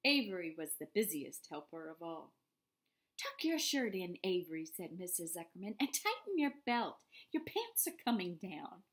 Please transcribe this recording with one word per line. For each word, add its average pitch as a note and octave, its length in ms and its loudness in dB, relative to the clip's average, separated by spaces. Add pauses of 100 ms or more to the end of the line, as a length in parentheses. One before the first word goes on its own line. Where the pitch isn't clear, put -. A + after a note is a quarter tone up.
Avery F#3+ 500 4
was D#3 200 -4
the D#3 100 -8
busiest D3+ 640 0
helper D#3+ 420 -8
of E3 120 -14
all. E3 320 -8 (840)
"Tuck - 260 -6
your D#4+ 160 2
shirt B3 340 2
in, F3+ 300 -2
Avery," D#3+ 420 0
said E3 320 -8
Missus F3 380 -4
Zuckerman, F3+ 460 -8
"and C#4 120 2
tighten G4+ 440 2
your C#4+ 160 4 (120)
belt. A#3+ 360 2 (300)
Your D#4+ 120 0
pants - 440 0
are - 180 -6
coming F3+ 320 2
down." F3 560 -10